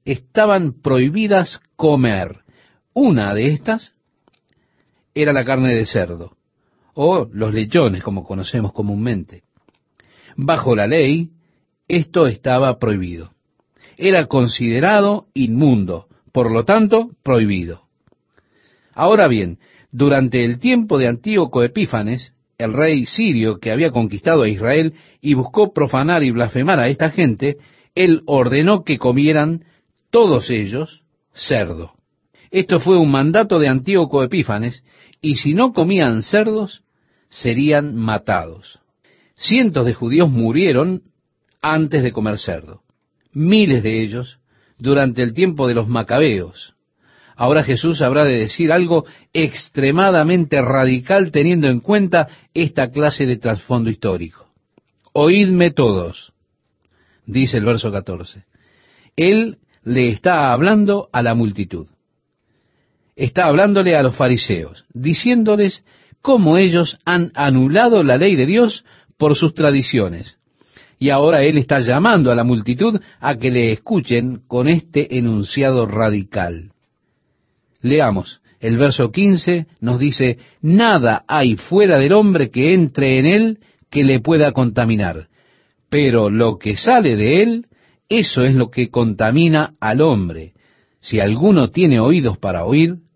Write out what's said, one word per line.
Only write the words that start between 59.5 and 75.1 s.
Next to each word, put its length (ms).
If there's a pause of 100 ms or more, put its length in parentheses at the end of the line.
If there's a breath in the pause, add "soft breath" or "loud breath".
le 260
está 440
hablando 580
a 120
la 100
multitud. 540 (1300)
Está 280
hablándole 500
a 80
los 140
fariseos, 640 (100)
diciéndoles 920 (360 soft breath)
cómo 360
ellos 480
han 280
anulado 720
la 140
ley 180
de 100
Dios 380 (340 soft breath)
por 200
sus 160
tradiciones. 800 (640 soft breath)
Y 120
ahora 320
él 140
está 220
llamando 500
a 60
la 80
multitud 560 (220 loud breath)
a 160
que 140
le 200
escuchen 760
con 200
este 500